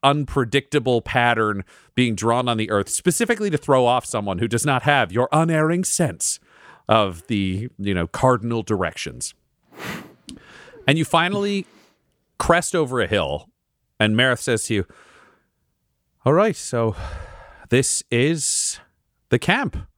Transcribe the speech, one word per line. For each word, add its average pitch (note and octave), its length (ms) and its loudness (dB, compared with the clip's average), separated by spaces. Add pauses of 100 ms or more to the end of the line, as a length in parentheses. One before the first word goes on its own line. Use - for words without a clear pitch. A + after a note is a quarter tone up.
unpredictable C3+ 1000 0
pattern A2+ 600 0 (320)
being A#2+ 220 0
drawn A#2 320 0
on A#2+ 80 0
the A2 160 -4
earth, G2+ 160 0
specifically G#3+ 640 -2
to D#3 80 -2
throw C3 280 4
off B2 200 2
someone G2+ 340 -4
who A2+ 80 0
does A2+ 180 0
not C3+ 180 0
have C3+ 280 2
your A#2+ 220 0
unerring D#3+ 500 2
sense - 560 -2 (480)
of G2+ 400 2
the, G2 400 -2 (100)
you G2+ 160 -2
know, E2+ 140 0
cardinal A#2 560 0
directions. - 680 -4 (1500)
And D3 100 4
you D#3+ 60 0
finally G3 600 0 (720)
crest - 360 2
over B2+ 280 0
a G#2 60 0
hill, D2+ 420 -2 (500)
and G#2+ 160 2
Mareth B2 240 2
says A2+ 280 -2
to A#2 60 -2
you, G2 120 0 (1400)
"All C3 60 4
right, F#3+ 240 4
so A#2 400 -2 (720)
this - 420 2
is C#3 680 -2 (480)
the C3 100 2
camp." A#3+ 380 0 (220)